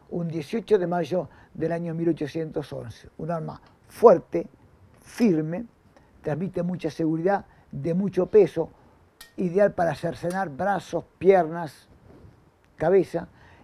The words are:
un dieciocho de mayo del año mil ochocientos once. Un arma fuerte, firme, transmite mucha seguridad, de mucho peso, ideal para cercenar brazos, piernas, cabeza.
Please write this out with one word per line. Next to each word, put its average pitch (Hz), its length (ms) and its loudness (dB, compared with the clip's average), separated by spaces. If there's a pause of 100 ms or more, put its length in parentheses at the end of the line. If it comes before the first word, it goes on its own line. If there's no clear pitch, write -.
un 170 180 -6
dieciocho 185 500 -2
de 180 80 0
mayo 175 420 -2 (260)
del 160 180 -4
año 170 220 -6
mil 165 160 0
ochocientos 156 600 -6
once. 123 360 -14 (100)
Un 160 120 -8
arma 160 300 -8 (280)
fuerte, - 580 6 (540)
firme, 175 680 0 (560)
transmite 165 400 -4
mucha 170 280 -4
seguridad, 165 540 -2 (280)
de 147 220 -4
mucho 185 320 0
peso, 165 440 4 (680)
ideal 196 360 2
para 170 220 -2
cercenar 175 540 -6
brazos, 170 560 -4 (140)
piernas, 170 680 2 (880)
cabeza. 170 520 2 (360)